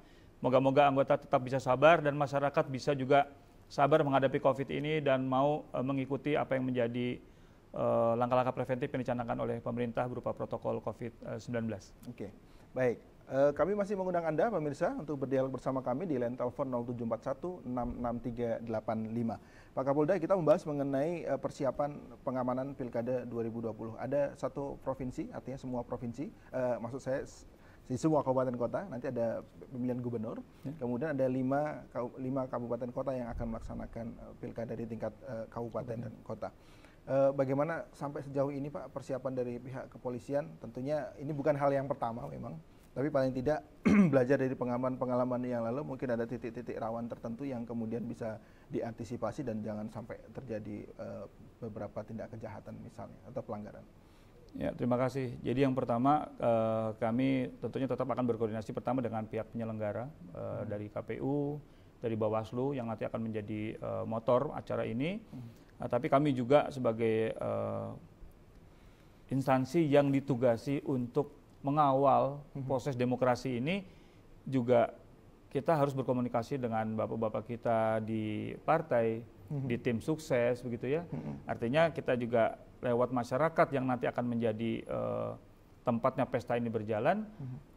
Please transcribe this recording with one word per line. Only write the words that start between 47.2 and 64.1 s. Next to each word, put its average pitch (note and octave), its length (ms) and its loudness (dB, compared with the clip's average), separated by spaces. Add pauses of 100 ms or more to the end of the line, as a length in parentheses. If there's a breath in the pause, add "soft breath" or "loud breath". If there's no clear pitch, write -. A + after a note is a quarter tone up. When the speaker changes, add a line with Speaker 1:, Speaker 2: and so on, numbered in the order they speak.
Speaker 2:
yang B2 180 -4
kemudian A#2 400 -4
bisa A#2 380 -6 (260 loud breath)
diantisipasi A#2 800 -4
dan A2 160 -4
jangan G#2+ 240 -6
sampai - 320 -10 (160)
terjadi, G#2+ 560 -8
eh, G#2 340 -10 (380)
beberapa G#2+ 400 -8
tindak G#2+ 320 -10
kejahatan A2 480 -12
misalnya G#2+ 320 -14 (160)
atau C3 80 -6
pelanggaran. G#2+ 480 -10 (680 soft breath)
Speaker 1:
Ya, D3+ 160 -2
terima B2 240 2
kasih. B2+ 480 -2
Jadi B2 180 2
yang C3 140 4
pertama, B2+ 580 2
eh, A2+ 640 2
kami B2+ 640 2
tentunya B2 260 -2
tetap B2+ 220 -2
akan B2 180 0
berkoordinasi A2 460 0
pertama B2 260 0
dengan A2 240 -2
pihak G#2+ 300 -6
penyelenggara, A2 560 -4
eh, - 320 -14 (180)
Speaker 2:
Hmm. G#2 80 -6
Speaker 1:
dari G#2 220 -6
K - 100 -10
P A2+ 220 -6
U, C#3+ 400 -2 (400 soft breath)
dari A2+ 160 -2
Bawaslu A2 580 0
yang A#2 140 -4
nanti A2+ 160 -4
akan A#2+ 180 -4
menjadi, G#2+ 540 -4
eh, G#2+ 280 -4
motor B2 460 2